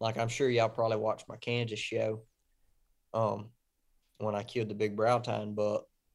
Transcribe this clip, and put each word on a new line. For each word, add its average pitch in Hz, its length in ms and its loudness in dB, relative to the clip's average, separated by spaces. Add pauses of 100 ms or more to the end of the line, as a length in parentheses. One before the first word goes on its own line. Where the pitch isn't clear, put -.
Like, 113 180 -2
I'm 117 100 2
sure 127 220 2
y'all 113 180 6
probably 113 300 2
watched 107 320 -2
my 110 60 -12
Kansas 117 440 -2
show, 110 440 -2 (880)
um, 107 340 0 (680)
when 107 160 -2
I 104 80 -2
killed 110 260 -4
the 107 60 -6
big 104 220 -2
brow 117 220 4
tine 110 360 -4
buck, 104 320 0 (280)